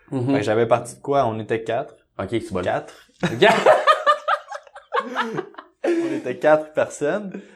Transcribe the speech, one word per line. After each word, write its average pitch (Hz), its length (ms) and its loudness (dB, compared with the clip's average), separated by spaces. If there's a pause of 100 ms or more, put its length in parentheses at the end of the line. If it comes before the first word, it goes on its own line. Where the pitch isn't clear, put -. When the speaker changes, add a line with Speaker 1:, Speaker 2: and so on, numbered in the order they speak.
(120)
Speaker 1:
Mhm. 131 200 -4
Speaker 2:
Fait 135 80 2
que 104 60 -2
j'avais 110 220 2
parti - 280 0
de - 60 -20
quoi ? 139 240 0
On 110 140 -4
était 113 240 -4
quatre. 120 320 -6 (240)
Speaker 1:
Ok, 98 120 -6
c'est 113 200 -4
bon. 90 100 -4
Speaker 2:
Quatre. 110 320 -4 (280)
Speaker 1:
<laughs> 165 80 -2 (2500)
Speaker 2:
On 339 300 0
était 127 220 -6
quatre 156 360 2
personnes. 170 580 -4 (240)